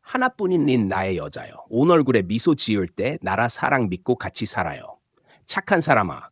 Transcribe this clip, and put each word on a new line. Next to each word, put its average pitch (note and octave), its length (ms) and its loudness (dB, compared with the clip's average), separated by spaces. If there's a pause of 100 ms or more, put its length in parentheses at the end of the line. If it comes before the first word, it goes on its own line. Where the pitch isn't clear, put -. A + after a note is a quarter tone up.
하나뿐인 G3+ 640 0
닌 B2+ 240 2
나의 F#2+ 280 -2
여자여, - 520 -12
온 C3 220 4
얼굴에 C3 320 4
미소 A#2 320 2
지을 G2+ 320 0
때 C3 340 -4
나라 G2 260 0
사랑 C3 420 0
믿고 F#2 260 -2
같이 - 300 -6
살아요. - 520 -6 (480)
착한 F#3+ 360 0
사람아, G#2 500 0